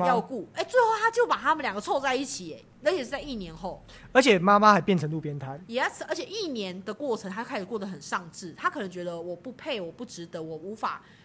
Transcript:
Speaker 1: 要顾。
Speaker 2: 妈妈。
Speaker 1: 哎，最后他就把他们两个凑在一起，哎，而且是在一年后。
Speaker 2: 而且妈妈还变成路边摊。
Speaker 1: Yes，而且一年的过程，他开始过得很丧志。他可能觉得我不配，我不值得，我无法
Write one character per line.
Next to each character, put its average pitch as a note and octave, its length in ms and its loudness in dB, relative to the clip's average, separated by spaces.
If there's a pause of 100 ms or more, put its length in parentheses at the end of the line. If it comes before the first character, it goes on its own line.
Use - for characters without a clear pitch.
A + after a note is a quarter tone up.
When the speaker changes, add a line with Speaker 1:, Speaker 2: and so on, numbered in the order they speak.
Speaker 1:
要 D#3+ 120 4
顾。 A#3+ 200 -6
Speaker 2:
妈 E3+ 60 -10
妈。 - 140 -8
Speaker 1:
哎， F#4+ 40 0
最 B4 160 4
后 A4+ 60 8 (140)
他 A4+ 120 4
就 A#4 120 4
把 C4+ 120 2
他 C4 180 2
们 D#4 80 -6
两 A3+ 100 -2
个 G3+ 80 -6
凑 C#4 200 0
在 C4 120 0
一 C4 120 0
起， E3+ 300 -10
哎， A2+ 100 -18 (220)
而 D4+ 40 4
且 F#4 80 4
是 - 80 -4
在 C#4 140 -6
一 C#4 160 -8
年 E3+ 180 -10
后。 E3+ 260 -10 (300)
Speaker 2:
而 - 100 8
且 A3 160 8
妈 F#3+ 220 6
妈 G#3+ 140 10
还 G3 80 6
变 F3+ 180 4
成 D3+ 100 -2
路 D#3 120 -4
边 C#3+ 180 -6
摊。 C3+ 300 -10
Speaker 1:
Yes， C#4 400 -2
而 - 40 -2
且 D#4+ 120 -6
一 G4+ 240 -6
年 G3 340 -6
的 G#3+ 100 -8
过 A#3+ 240 -4
程， G3 140 -8
他 G#3 140 -8
开 A#3+ 160 -6
始 F#3 40 -6
过 A3 140 -6
得 G3 80 -8
很 E3 160 -10
丧 F3 300 -6
志。 E3+ 240 -14
他 - 120 -2
可 E4+ 120 -8
能 G3 100 -6
觉 F3 140 -10
得 E3+ 160 -8
我 F3 160 -8
不 A#3+ 160 -14
配， C4+ 280 -8
我 E3+ 120 -10
不 B3 120 -14
值 E3+ 220 -14
得， E3+ 160 -10
我 D#3+ 140 -10
无 F3+ 180 -12
法 G#3 280 -8 (220)